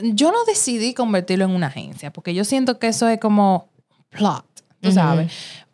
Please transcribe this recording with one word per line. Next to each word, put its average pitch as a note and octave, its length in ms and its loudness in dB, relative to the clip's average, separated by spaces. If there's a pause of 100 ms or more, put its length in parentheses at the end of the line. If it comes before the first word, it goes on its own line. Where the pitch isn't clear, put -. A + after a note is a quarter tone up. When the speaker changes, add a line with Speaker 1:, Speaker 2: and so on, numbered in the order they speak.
(140)
Speaker 1:
yo C#4+ 180 4
no A#4 140 0
decidí B3+ 480 -2
convertirlo G3 520 0
en F#3+ 60 0
una F3 160 0
agencia, C#3 460 -12
porque F3 200 -8
yo F#3+ 120 -2
siento B3+ 340 0
que A3+ 80 -2
eso A3+ 200 0
es A3+ 120 0
como G3+ 480 2 (420)
plot, F#3 360 -2 (360)
¿tú F#3 80 2
Speaker 2:
Ujú. F#3 60 4
Speaker 1:
sabes? E3 360 2 (420)